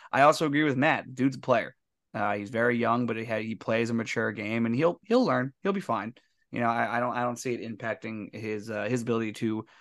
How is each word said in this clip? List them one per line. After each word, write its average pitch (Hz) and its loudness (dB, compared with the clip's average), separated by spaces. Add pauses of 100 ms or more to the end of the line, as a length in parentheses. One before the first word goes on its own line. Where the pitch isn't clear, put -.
(120)
I 135 6
also 151 6
agree 147 2
with 139 2
Matt. 127 0
Dude's 131 2
a - -14
player. 117 0 (400)
Uh, 104 0
he's 104 -6
very 120 2
young, 117 2
but 113 -2
he 113 -6
ha-, 113 -2
he 110 -6
plays 113 0
a 117 -2
mature 113 -2
game, 110 -2
and 113 0
he'll, 170 2
he'll 240 4
learn. 131 0 (100)
He'll 196 0
be 196 -4
fine. 113 -4 (360)
You 120 -4
know, 117 2
I, 117 0
I - 0
don't, 120 -2
I 120 -2
don't 123 -4
see 123 -4
it 113 -8
impacting 110 -8
his, 107 -6
uh, 104 -4
his 120 0
ability 113 0
to, 110 -2 (160)